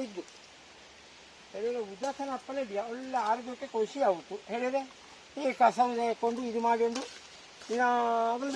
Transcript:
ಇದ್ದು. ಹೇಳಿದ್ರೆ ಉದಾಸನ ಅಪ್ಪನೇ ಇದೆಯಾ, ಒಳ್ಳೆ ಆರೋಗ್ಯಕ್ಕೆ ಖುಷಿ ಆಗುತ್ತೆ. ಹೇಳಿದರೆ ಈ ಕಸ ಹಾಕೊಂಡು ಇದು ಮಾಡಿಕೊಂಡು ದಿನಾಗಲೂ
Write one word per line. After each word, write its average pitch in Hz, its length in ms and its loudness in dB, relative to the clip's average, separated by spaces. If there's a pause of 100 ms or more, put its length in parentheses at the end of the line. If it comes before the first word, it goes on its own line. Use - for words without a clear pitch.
ಇದ್ದು. 190 180 -10 (1300)
ಹೇಳಿದ್ರೆ 233 300 -2 (120)
ಉದಾಸನ 269 440 -4
ಅಪ್ಪನೇ 269 280 -6
ಇದೆಯಾ, 202 180 -4 (100)
ಒಳ್ಳೆ 262 260 -4 (100)
ಆರೋಗ್ಯಕ್ಕೆ 247 460 -2
ಖುಷಿ 220 320 -2
ಆಗುತ್ತೆ. 190 300 0 (140)
ಹೇಳಿದರೆ 254 300 0 (600)
ಈ 262 200 0
ಕಸ 220 160 6 (300)
ಹಾಕೊಂಡು 233 420 0
ಇದು 226 180 0
ಮಾಡಿಕೊಂಡು 233 360 2 (680)
ದಿನಾಗಲೂ 240 880 2